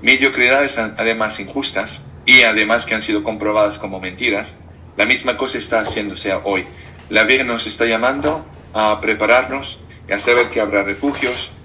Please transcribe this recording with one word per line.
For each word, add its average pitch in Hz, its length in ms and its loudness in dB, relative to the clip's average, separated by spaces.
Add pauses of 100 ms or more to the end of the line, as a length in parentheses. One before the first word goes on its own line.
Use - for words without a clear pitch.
mediocridades 127 760 2
a-, 107 200 -4
además 110 420 0
injustas, - 640 -2 (200)
y 127 160 6
además 110 420 4
que - 100 0
han 107 80 -2
sido 104 200 0
comprobadas 104 560 0
como 95 200 -8
mentiras. 101 600 -6 (380)
La 104 100 2
misma 123 300 0
cosa 127 220 0
está 110 220 0
haciéndose 104 520 -2 (120)
hoy. 95 220 -2 (420)
La 110 160 2
Virgen 127 220 2
nos 117 200 0
está 117 200 0
llamando 139 600 0 (280)
a 107 260 0
prepararnos 120 840 0 (240)
y - 40 -2
a 101 60 -2
saber 120 320 2
que 117 100 -2
habrá 101 220 0
refugios 123 720 -4 (100)